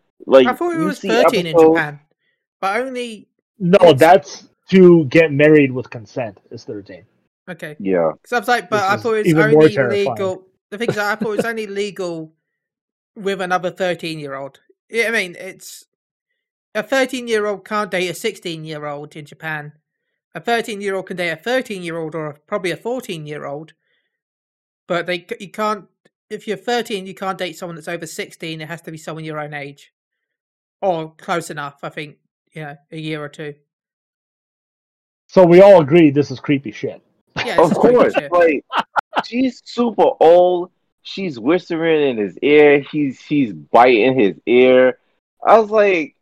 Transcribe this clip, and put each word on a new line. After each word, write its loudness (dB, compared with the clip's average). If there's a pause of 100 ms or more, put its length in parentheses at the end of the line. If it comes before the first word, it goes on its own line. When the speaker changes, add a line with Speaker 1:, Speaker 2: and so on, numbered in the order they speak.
(260)
Speaker 1:
like, 6
Speaker 2:
I 0
thought -6
it -6
Speaker 1:
you -2
Speaker 2:
was -6
Speaker 1:
see -10
Speaker 2:
thirteen 2
in -4
Speaker 1:
episodes 6
Speaker 2:
Japan, -8 (600)
but -4
only -12 (320)
Speaker 3:
No, 2
Speaker 2:
it's 6
Speaker 3:
that's 2 (200)
to 8
get 2
married 4
with -10
consent -12 (120)
is -18
thirteen. -16 (440)
Speaker 2:
Okay. -16
Speaker 1:
Yeah. -2 (120)
Speaker 2:
'Cause -12
I 0
was -10
like, -2
but -2
Speaker 3:
Which -2
Speaker 2:
I 0
Speaker 3:
is -6
Speaker 2:
thought -2
it -2
was -2
Speaker 3:
even 4
more 6
Speaker 2:
only 6
Speaker 3:
terrifying. -2
Speaker 2:
legal. -6 (240)
The -14
thing -6
is, -4
I -2
thought -6
it -6
was -2
only -8
Speaker 3:
<laughs> -
Speaker 2:
legal -8 (840)
with -6
another -4
thirteen-year-old. -8 (300)
Yeah, -2
I -4
mean, -6
it's -20 (880)
a -6
thirteen-year-old -4
can't -6
date -4
a -8
sixteen-year-old -10
in -16
Japan. -12 (600)
A -12
thirteen-year-old -4
can -12
date -4
a -6
thirteen-year-old -8
or -10
probably -6
a -6
fourteen-year-old. -12 (1120)
But -6
they, -6 (140)
you -16
can't, -6 (440)
if -14
you're -6
thirteen, -6
you -16
can't -8
date -10
someone -14
that's -18
over -10
sixteen. -12
It -14
has -14
to -16
be -16
someone -14
your -10
own -12
age. -16 (880)
Or -4
close -6
enough, -12
I -10
think, -16 (340)
you -16
know, -18 (160)
a -14
year -8
or -12
two. -16 (1700)
Speaker 3:
So 4
we 8
all 10
agree 4
this 0
is -12
creepy -4
shit. -12 (360)
Speaker 2:
Yeah, -4
this 6
Speaker 1:
Of 2
Speaker 2:
is -2
creepy 4
Speaker 1:
course, 4
Speaker 2:
shit. -4
Speaker 1:
like, 2 (600)
she's -4
super 0 (100)
old. 4 (300)
She's -10
whispering 0
in -4
his -6
ear. 6 (100)
He's, -4
he's -2
biting 4
his 2 (100)
ear. 4 (460)
I 6
was -2
like, 0